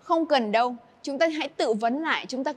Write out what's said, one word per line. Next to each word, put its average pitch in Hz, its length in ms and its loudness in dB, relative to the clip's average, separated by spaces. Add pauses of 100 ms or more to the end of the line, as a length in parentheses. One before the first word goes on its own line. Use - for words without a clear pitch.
Không 330 240 0
cần 254 260 2
đâu. 240 240 2 (260)
Chúng 277 180 -6
ta 330 80 4
hãy 311 200 -2
tự 277 260 0
vấn 233 280 0
lại 254 260 -2
chúng 262 160 -6
ta 294 140 -2